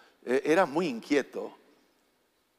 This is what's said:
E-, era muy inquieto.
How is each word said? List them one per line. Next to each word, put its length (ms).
E-, 200
era 220
muy 220
inquieto. 680